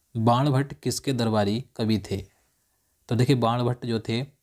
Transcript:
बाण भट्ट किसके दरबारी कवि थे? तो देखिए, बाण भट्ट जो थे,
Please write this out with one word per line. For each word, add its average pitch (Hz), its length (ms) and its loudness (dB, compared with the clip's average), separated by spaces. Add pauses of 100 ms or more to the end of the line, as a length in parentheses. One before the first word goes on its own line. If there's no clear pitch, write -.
(180)
बाण 120 320 4
भट्ट 139 240 0
किसके - 400 -4
दरबारी 110 520 0 (100)
कवि 110 360 0
थे? 95 60 -4 (920)
तो 123 80 -2
देखिए, 123 200 4
बाण 120 280 0
भट्ट 123 220 -4
जो 113 140 -2
थे, 117 260 -4 (180)